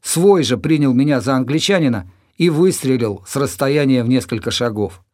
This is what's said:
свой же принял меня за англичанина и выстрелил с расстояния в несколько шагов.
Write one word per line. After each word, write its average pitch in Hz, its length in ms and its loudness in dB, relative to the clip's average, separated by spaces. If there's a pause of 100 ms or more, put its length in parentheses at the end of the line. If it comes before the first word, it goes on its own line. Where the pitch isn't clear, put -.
свой 180 420 4
же 120 140 0
принял 147 340 0
меня 135 300 2
за 131 140 -2
англичанина 131 760 -2 (240)
и 165 140 2
выстрелил 131 760 0
с - 80 -12
расстояния 135 680 0
в 117 60 -2
несколько 120 400 -2
шагов. 107 540 -4 (100)